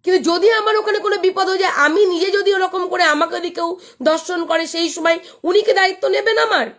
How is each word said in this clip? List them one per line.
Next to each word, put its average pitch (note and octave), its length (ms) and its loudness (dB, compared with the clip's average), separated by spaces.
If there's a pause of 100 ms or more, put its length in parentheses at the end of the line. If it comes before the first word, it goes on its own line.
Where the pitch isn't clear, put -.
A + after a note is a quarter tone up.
কিন্তু E4+ 280 2
যদি F4+ 200 4
আমার G#4+ 240 0
ওখানে G#4 240 0
কোনো G4+ 180 0
বিপদ F#4 300 0
হয়ে F#4+ 100 -2
যায়, F#4 140 0
আমি D#4+ 340 2
নিজে F4+ 260 -2
যদি G4+ 220 2
ওরকম F#4 360 -2
করে F4+ 140 0
আমাকে E4 320 0
যদি F4 140 -6
কেউ E4+ 280 -6 (240)
দর্শন D#4+ 440 -2
করে, E4 220 -2
সেই E4 220 -4
সময় E4 300 -2 (240)
উনি F#4 180 2
কি - 120 0
দায়িত্ব F#4+ 340 0
নেবেন G#4 300 0
আমার? G4+ 300 0 (120)